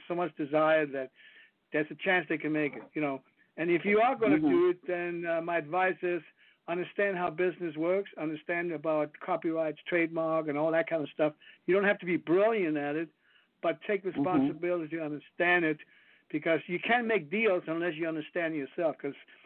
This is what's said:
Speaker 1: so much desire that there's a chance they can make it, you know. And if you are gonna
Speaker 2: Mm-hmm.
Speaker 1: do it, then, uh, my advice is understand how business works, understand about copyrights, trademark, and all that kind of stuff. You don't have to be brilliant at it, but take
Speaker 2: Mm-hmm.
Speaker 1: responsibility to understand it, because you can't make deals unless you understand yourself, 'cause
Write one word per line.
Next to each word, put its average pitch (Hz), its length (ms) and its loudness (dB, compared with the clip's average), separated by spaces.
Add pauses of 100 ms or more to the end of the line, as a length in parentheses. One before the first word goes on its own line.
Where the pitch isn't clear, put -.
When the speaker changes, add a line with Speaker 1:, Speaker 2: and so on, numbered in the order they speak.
Speaker 1:
so 175 80 -6
much 175 220 -4
desire 156 480 4
that 135 260 -6 (640)
there's 151 180 0
a 156 40 -12
chance 180 340 2
they 160 80 0
can 151 160 -2
make 151 220 0
it, - 80 -12 (100)
you 156 80 -4
know. 139 200 -2 (360)
And 165 120 -2
if 170 140 2
you 208 160 4
are 254 160 4
gonna 220 220 4
Speaker 2:
Mm-hmm. 151 120 2
Speaker 1:
do 175 200 4
it, 180 80 0 (100)
then, 175 420 -4
uh, 165 120 -2
my 170 160 -2
advice 170 440 0
is 175 200 -2 (480)
understand 180 480 -2
how 175 120 -2
business 165 460 -2
works, 185 420 0
understand 170 540 -4
about 151 400 -2 (140)
copyrights, 160 640 -2
trademark, 160 600 0
and 143 100 -2
all 160 140 0
that 160 180 2
kind 165 140 0
of 143 60 -6
stuff. 151 240 0 (320)
You 175 100 4
don't 196 80 4
have 202 160 2
to 180 60 -12
be 175 100 2
brilliant 170 600 2
at 143 180 -4
it, 160 140 -4 (520)
but 165 260 0
take 196 160 0
Speaker 2:
Mm-hmm. 151 180 -2
Speaker 1:
responsibility 156 760 0
to 165 80 -6
understand 170 640 2
it, 156 140 0 (520)
because 156 360 0
you 175 120 -4
can't 233 280 0
make 190 220 0
deals 190 380 2
unless 165 280 -4
you 165 120 -4
understand 160 480 -4
yourself, 151 440 -4
'cause 139 160 -8 (300)